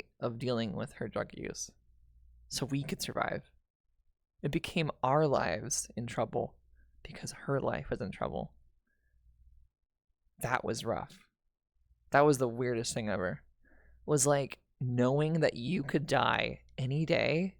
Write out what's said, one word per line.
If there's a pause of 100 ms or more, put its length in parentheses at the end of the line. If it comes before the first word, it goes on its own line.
(200)
of
dealing
with
her
drug
use (760)
so
we
could
survive. (920)
It
became (120)
our
lives
in
trouble (480)
because
her
life
was
in
trouble. (1900)
That
was
rough. (840)
That
was
the
weirdest
thing
ever. (640)
Was,
like, (220)
knowing
that
you
could
die (180)
any
day